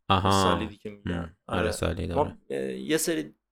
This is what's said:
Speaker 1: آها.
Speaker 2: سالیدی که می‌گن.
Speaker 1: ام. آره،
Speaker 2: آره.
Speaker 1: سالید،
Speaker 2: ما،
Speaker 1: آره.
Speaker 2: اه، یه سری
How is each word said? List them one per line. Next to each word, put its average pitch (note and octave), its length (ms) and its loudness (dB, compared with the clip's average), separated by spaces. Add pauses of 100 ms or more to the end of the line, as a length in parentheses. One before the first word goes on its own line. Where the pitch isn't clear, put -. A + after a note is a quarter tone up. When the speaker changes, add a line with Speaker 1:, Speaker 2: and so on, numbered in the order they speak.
Speaker 1:
آها. F#2+ 220 4
Speaker 2:
سالیدی G2 460 2
که - 120 -12
می‌گن. G2+ 220 -8
Speaker 1:
ام. E2+ 240 -6 (120)
آره، F#2+ 140 -2
Speaker 2:
آره. F2+ 100 0
Speaker 1:
سالید، F2 400 -2
Speaker 2:
ما، C#3+ 100 0
Speaker 1:
آره. - 160 -4 (120)
Speaker 2:
اه، C3+ 220 -4
یه C3 260 -2
سری D#3 360 -2 (180)